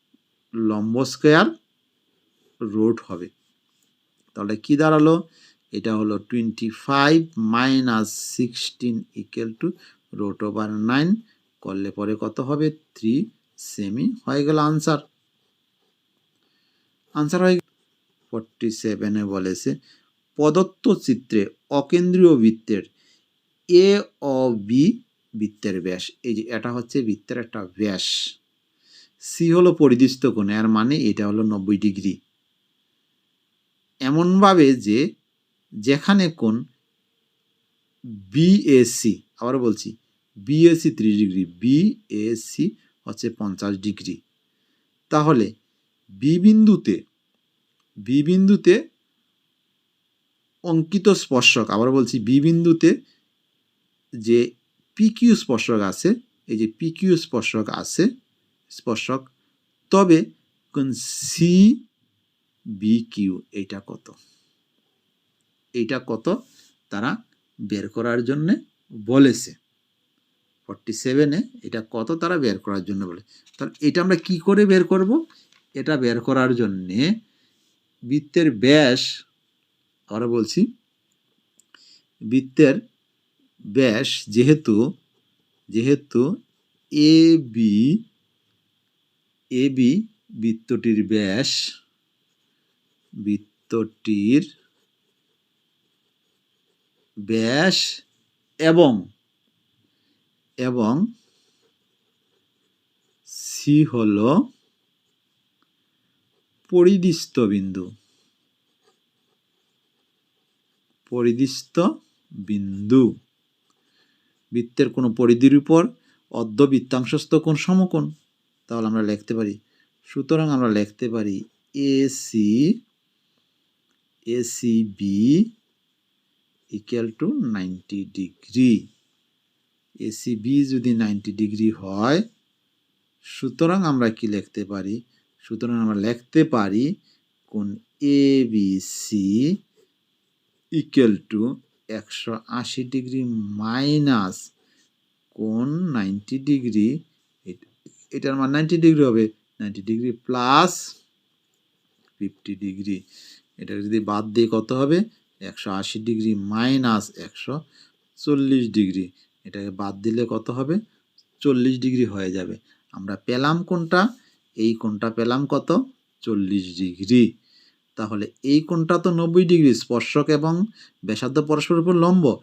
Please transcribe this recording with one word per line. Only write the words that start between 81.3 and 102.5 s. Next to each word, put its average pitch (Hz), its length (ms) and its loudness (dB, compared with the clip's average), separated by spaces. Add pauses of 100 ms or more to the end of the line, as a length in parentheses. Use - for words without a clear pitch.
বৃত্তের 131 540 2 (920)
ব্যাস 120 420 0 (280)
যেহেতু, 127 400 4 (920)
যেহেতু 120 520 0 (680)
এবি, 147 880 4 (1700)
এবি 131 400 2 (500)
বৃত্তটির 110 580 -2 (120)
ব্যাস, 107 380 -2 (1600)
বৃত্তটির 104 1300 -2 (2750)
ব্যাস 113 600 0 (800)
এবং, 160 340 6 (1600)
এবং 123 360 -2 (2250)